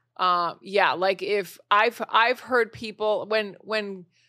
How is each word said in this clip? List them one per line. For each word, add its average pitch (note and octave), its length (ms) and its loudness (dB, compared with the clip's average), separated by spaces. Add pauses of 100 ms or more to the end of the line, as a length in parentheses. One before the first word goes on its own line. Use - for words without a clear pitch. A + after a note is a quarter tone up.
(180)
Um, F3+ 440 0
yeah, F#3+ 300 2
like, F#3 300 0
if G3 360 -4 (120)
I've, A3 380 4
I've A#3 320 2
heard A#3 320 0
people, G#3+ 540 -4
when, G#3 340 -2
when G3+ 460 -6 (220)